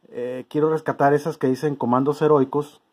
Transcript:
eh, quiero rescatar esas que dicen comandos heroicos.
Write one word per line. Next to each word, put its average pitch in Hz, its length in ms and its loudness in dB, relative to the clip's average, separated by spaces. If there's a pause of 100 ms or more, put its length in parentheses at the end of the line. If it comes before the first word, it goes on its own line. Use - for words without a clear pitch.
eh, 123 380 -10
quiero 151 220 0
rescatar 143 440 0
esas 147 240 -2
que 135 100 -2
dicen 139 280 -2
comandos 131 460 0
heroicos. 147 600 0 (120)